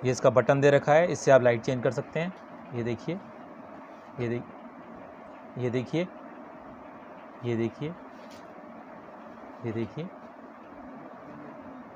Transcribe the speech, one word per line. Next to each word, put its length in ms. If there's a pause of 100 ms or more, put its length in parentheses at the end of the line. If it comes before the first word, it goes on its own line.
ये 60
इसका 200
बटन 300
दे 100
रखा 220
है, 200
इससे 180
आप 120
लाइट 180
चेंज 220
कर 80
सकते 300
हैं। 120 (420)
ये 80
देखिए, 320 (1040)
ये 80
देख-, 1300
ये 120
देखिए, 360 (1400)
ये 120
देखिए, 380 (1700)
ये 60
देखिए, 360 (1900)